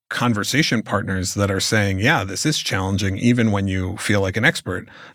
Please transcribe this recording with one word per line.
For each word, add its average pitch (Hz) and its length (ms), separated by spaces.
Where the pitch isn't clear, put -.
conversation 120 760
partners 95 520
that 101 160
are 98 80
saying, 101 400
"Yeah, 123 240
this 95 240
is 156 120
challenging," 98 600
even 120 320
when 98 160
you 92 300
feel 104 240
like 95 160
an 110 80
expert, 92 440